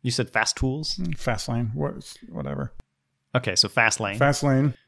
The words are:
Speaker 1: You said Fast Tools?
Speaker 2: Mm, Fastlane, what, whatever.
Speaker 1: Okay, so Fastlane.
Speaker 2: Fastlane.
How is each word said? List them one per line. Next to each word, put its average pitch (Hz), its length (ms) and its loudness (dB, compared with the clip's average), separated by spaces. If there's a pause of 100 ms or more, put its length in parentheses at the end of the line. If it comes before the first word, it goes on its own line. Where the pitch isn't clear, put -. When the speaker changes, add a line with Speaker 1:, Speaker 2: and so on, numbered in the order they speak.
Speaker 1:
You 127 80 0
said - 200 0
Fast - 260 2
Tools? 135 400 -2
Speaker 2:
Mm, 175 200 -2
Fastlane, 117 580 -2
what, 143 380 -6 (160)
whatever. - 440 -6 (640)
Speaker 1:
Okay, 110 220 0
so - 120 4
Fastlane. 110 500 2
Speaker 2:
Fastlane. 139 560 4 (120)